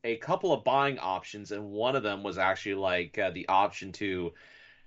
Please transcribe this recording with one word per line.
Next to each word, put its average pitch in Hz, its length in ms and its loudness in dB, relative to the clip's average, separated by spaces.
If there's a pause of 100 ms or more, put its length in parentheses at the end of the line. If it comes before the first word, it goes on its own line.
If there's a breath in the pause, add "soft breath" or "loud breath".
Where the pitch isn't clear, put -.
a 117 140 -2
couple 185 340 0
of 113 120 0
buying 139 360 4
options, 95 520 -6
and 104 200 -6
one 117 240 2
of 123 80 0
them 101 200 -2
was 95 140 -4
actually, 95 380 0
like, 90 440 0
uh, 95 100 2
the 87 180 -10
option 98 460 2
to, 90 400 -4 (540 loud breath)